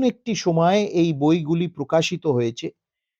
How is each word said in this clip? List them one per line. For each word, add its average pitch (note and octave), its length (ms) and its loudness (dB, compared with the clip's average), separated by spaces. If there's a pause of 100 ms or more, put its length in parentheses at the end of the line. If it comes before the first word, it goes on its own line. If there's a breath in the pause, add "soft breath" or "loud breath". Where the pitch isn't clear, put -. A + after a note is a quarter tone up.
একটি A#3+ 320 -2
সময়ে F3 520 2
এই E3 260 2
বইগুলি D#3+ 540 0
প্রকাশিত E3 600 -2
হয়েছে A#2+ 400 -2 (520)